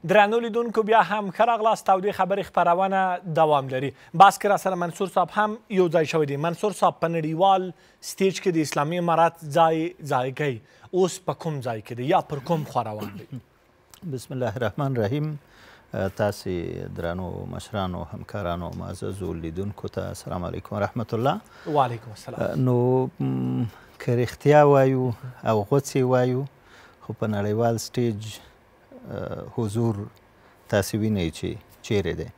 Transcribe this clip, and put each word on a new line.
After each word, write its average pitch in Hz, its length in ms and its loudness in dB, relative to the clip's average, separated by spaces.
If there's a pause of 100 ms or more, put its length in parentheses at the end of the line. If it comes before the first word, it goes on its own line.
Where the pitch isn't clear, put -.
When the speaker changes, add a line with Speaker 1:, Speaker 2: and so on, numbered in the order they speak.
Speaker 1:
درنو 208 360 6
لیدونکو، 233 420 0
بیا 220 200 6
هم 196 300 -2
ښه - 140 4
راغلاست. 220 420 2
تودې 190 300 4
خبرې 190 320 0
خپرونه 185 720 2 (160)
دوام 151 340 4
لري. 131 200 -2 (240)
بحث 185 240 4
کې - 140 -8
راسره 190 240 -2
منصور 175 400 -6
صاحب 175 200 -2
هم 214 220 -2 (200)
یو 180 120 4
ځای 160 220 2
شوی 156 140 0
دی. 139 200 -6
منصور 175 340 -4
صاحب، 175 220 2
په 165 140 0
نړیوال 180 500 2 (360)
سټیج 190 420 0
کې 190 120 2
د 156 120 0
اسلامي 165 360 -2
امارت 165 400 2
ځای، 160 400 4 (300)
ځای 131 260 0
کوي. 139 180 -2 (360)
اوس 180 320 2
په 143 80 -2 (100)
کوم 151 160 -4
ځای 113 220 -4
کې - 180 -12
دی 131 140 -2
یا 170 80 6 (100)
پر 139 200 -6
کوم 160 200 0
خوا 120 160 0
روان 104 320 -8
دی؟ - 80 -18 (420)
Speaker 2:
<coughs> - 460 -14
بسم 123 180 -10
الله 123 280 -2
الرحمن 131 360 0
الرحیم. 143 320 0 (640)
تاسې 92 1040 -4
درنو 87 320 -6 (220)
مشرانو، 90 640 -6
همکارانو، 87 640 -6
معززو 92 540 -8 (120)
لیدونکو 95 420 -6
ته 92 300 -6
السلام 87 360 -8
علیکم 92 220 -10
ورحمت 104 380 -4
الله. 135 260 0 (380)
Speaker 1:
وعلیکم 120 400 -2
السلام. - 480 -4
Speaker 2:
نو، 127 420 2 (120)
م، 127 440 -2 (360)
که 120 260 0
رښتیا 147 360 6 (120)
وایو 131 360 4 (340)
او 113 200 2
غوڅې 139 380 0 (100)
وایو، 127 320 2 (580)
خو - 120 -10
په 110 220 -4
نړیوال 110 520 0
سټیج، 110 500 -4 (1160)
حضور 113 420 0 (760)
تاسې 104 300 2
وینئ 101 360 0
چې 90 120 -6 (360)
چیرې 90 340 0
دی. 82 80 -8 (100)